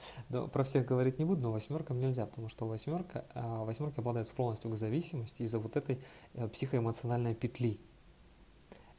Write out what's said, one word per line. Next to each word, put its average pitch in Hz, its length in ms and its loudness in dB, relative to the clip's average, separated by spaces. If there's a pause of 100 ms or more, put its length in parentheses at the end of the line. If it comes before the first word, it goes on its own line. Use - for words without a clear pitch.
(280)
но 123 220 -2
про 131 160 2
всех 135 200 4
говорить 131 340 4
не 156 40 4
буду, 165 180 4
но 117 120 2
восьмёркам 139 460 -2
нельзя, 127 260 2
потому 113 240 -6
что - 180 -4
восьмёрка, 147 560 -2 (100)
а, 117 300 -2
восьмёрки 139 380 -2
обладают 117 260 0
склонностью 117 420 0
к 113 60 0
зависимости 117 680 -2
из-за 113 140 0
вот 113 200 -2
этой, 135 240 0 (320)
э, 117 160 -2
психоэмоциональной 117 840 2
петли. 117 460 0 (1200)